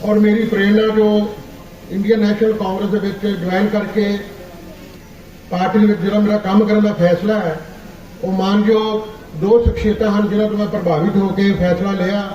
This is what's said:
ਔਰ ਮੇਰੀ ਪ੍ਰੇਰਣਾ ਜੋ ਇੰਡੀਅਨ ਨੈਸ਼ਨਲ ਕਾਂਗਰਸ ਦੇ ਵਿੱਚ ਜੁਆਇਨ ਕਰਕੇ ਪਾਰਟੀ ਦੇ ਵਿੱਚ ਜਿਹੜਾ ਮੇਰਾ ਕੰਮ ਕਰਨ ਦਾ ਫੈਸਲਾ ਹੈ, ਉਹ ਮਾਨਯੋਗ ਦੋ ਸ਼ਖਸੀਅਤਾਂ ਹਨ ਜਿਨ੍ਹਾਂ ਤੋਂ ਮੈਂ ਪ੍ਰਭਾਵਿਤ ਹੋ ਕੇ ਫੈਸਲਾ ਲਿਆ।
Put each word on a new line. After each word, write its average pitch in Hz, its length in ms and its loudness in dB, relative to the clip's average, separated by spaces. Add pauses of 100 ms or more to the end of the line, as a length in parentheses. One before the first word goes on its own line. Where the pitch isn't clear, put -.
ਔਰ 214 140 2
ਮੇਰੀ 214 280 4
ਪ੍ਰੇਰਣਾ 208 480 2
ਜੋ 214 140 4 (840)
ਇੰਡੀਅਨ 202 280 2
ਨੈਸ਼ਨਲ 208 320 2
ਕਾਂਗਰਸ 202 380 -4
ਦੇ 208 80 0
ਵਿੱਚ 196 280 -4
ਜੁਆਇਨ 185 420 0
ਕਰਕੇ 208 380 -2 (1400)
ਪਾਰਟੀ 185 280 0
ਦੇ 214 80 6
ਵਿੱਚ 190 140 2
ਜਿਹੜਾ 202 180 0
ਮੇਰਾ 208 200 2
ਕੰਮ 202 280 2
ਕਰਨ 214 140 2
ਦਾ 208 120 2
ਫੈਸਲਾ 180 480 2
ਹੈ, 160 160 -4 (680)
ਉਹ 190 100 -4
ਮਾਨਯੋਗ 208 1080 0
ਦੋ 226 240 4
ਸ਼ਖਸੀਅਤਾਂ 214 460 0
ਹਨ 202 180 0
ਜਿਨ੍ਹਾਂ 208 200 0
ਤੋਂ 208 100 -4
ਮੈਂ 208 100 -2
ਪ੍ਰਭਾਵਿਤ 175 480 -2
ਹੋ 196 200 0
ਕੇ 196 160 2
ਫੈਸਲਾ 180 420 0
ਲਿਆ। 190 280 -2 (120)